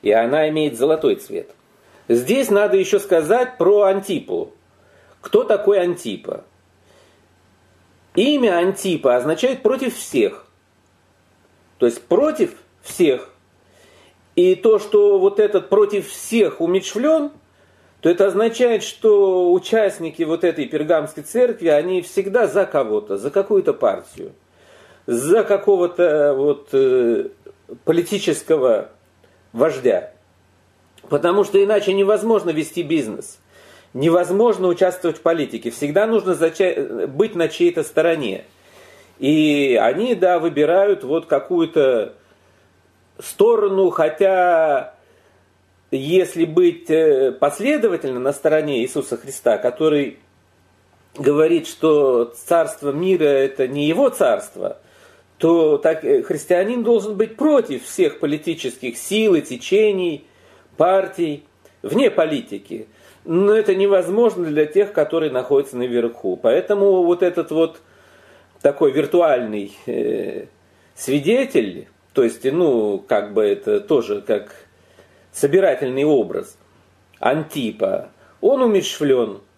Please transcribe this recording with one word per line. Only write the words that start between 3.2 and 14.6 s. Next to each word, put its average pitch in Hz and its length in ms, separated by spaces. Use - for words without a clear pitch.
про 202 280
Антипу. 190 680
Кто 226 240
такой 202 360
Антипа? - 640
Имя 233 440
Антипа 170 580
означает 165 460
«против 247 340
всех». - 500
То 123 80
есть 117 160
«против 277 520
всех». - 480
И 185 180
то, 214 240